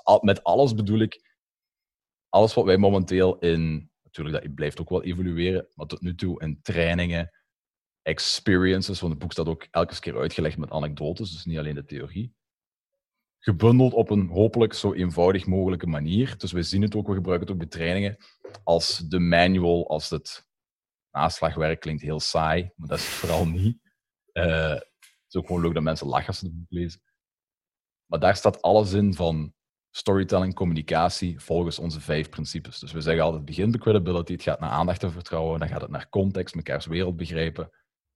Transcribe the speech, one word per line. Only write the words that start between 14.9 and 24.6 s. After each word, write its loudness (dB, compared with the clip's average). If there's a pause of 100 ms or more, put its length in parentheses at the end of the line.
eenvoudig 2
mogelijke 0
manier. 0
Dus -8
wij -2
zien 0
het 0
ook, -2
we 0
gebruiken -2
het -6
ook -4
bij -10
trainingen -2 (480)
als 0
de -4
manual, 4
als -4
het -8 (640)
naslagwerk -2
klinkt -6
heel -4
saai, 0
maar -14
dat -2
is -6
het -8
vooral 0
niet. 0 (540)
Eh, 0